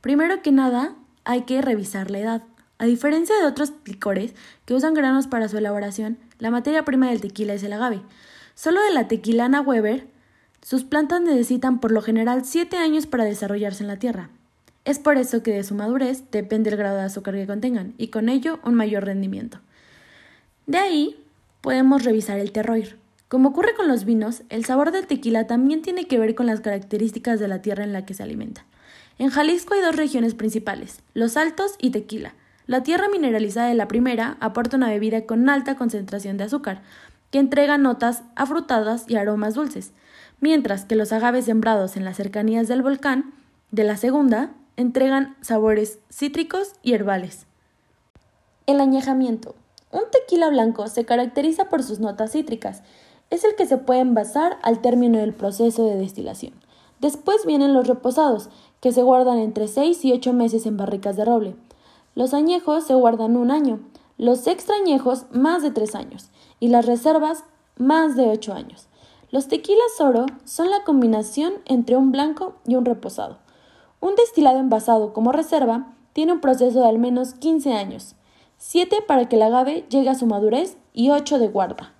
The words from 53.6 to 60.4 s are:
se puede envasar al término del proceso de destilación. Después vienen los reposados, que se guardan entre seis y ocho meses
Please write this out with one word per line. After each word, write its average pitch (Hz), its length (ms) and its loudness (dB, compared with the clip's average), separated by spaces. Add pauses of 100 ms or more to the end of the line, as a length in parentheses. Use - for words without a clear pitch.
se 262 120 2
puede 254 220 2
envasar 254 640 0
al 226 180 0
término 240 380 4
del 214 140 -2
proceso 226 520 0
de 208 120 0
destilación. - 560 -8 (480)
Después 381 440 0
vienen 277 280 2
los 254 140 4
reposados, 254 600 0 (320)
que 254 100 2
se 247 120 4
guardan 254 360 6
entre 214 280 -2
seis 311 380 0
y 254 80 4
ocho 247 200 0
meses 226 320 0